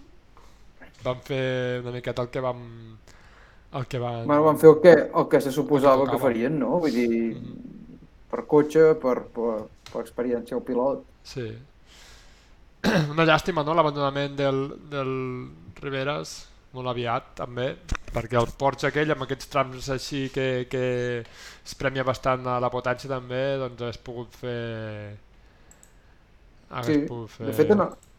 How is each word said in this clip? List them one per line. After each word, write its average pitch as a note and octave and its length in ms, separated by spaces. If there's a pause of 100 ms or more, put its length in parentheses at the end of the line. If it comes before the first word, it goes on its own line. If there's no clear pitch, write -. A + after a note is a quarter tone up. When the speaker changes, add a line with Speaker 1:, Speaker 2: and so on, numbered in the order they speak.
(960)
Speaker 1:
van B2+ 240
fer B2+ 580
una B2 160
miqueta B2 300
el A#2+ 40
que C3+ 140
vam, B2 140 (1160)
el C3+ 140
que B2 160
van A#2+ 240
Speaker 2:
Bueno, D3 160
van D3+ 160
fer D#3+ 80
el D3+ 140
que, F3+ 100 (160)
el D#3 220
que D3 100
se C3+ 160
suposava C#3 400
Speaker 1:
el C3 60
que C#3 40
Speaker 2:
que B2 120
Speaker 1:
tocava. B2 80
Speaker 2:
farien, B2 340
no? B2 200
Vull D#3 120
dir, A#2 460
Speaker 1:
Mhm. - 160 (760)
Speaker 2:
per - 180
cotxe, D3+ 380 (120)
per, B2+ 180 (180)
per, A#2 220 (400)
per A#2 80
experiència A#2+ 560
al - 40
pilot. C3 440 (160)
Speaker 1:
Sí. B2+ 240 (1400)
<clears throat> D#3+ 300
Una D#3+ 120
llàstima, D#3 380
no?, D3+ 100
l'abandonament C#3+ 640
del, C#3 240 (300)
del C3+ 240 (680)
Riveras, C#3+ 560 (380)
molt B2+ 180
aviat, A#2+ 440
també, B2 340 (420)
perquè A#2 260
el A#2 200
Porsche C3+ 340
aquell, D3+ 200
amb C3+ 120
aquests B2+ 240
trams B2+ 420
així C3+ 400
que, B2+ 380
que B2+ 160 (800)
es - 120
premia C3+ 280
bastant B2+ 420
a B2 140
la B2 100
potència, B2 400
també, C3 480
doncs, A#2+ 240
hagués A#2+ 160
pogut A#2+ 380
fer... A2 800 (1500)
Hagués B2+ 160
Speaker 2:
Sí, D3 220
Speaker 1:
pogut A#2 320
Speaker 2:
de A2+ 80
Speaker 1:
fer B2+ 160
Speaker 2:
fet, G3+ 80
en G3+ 100
el, - 80 (300)